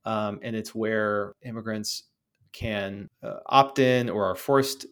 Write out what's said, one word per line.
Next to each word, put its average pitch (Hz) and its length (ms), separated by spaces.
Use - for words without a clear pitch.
um, 107 400
and 113 120
it's 110 200
where 107 680
immigrants 110 600
can, 101 580
uh, 110 240
opt 135 320
in 127 300
or 98 160
are 92 100
forced 135 560